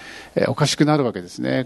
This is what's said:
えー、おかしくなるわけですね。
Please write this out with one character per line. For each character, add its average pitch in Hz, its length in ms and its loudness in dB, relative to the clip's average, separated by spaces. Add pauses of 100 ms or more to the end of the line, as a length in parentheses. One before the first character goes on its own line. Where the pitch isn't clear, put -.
(340)
え - 100 2
ー、 - 60 2
お - 20 0
か 151 140 2
し - 80 0
く 156 100 4
な 151 100 4
る 147 80 2
わ 117 80 0
け 95 100 -6
で 87 60 -12
す - 120 -16
ね。 131 260 0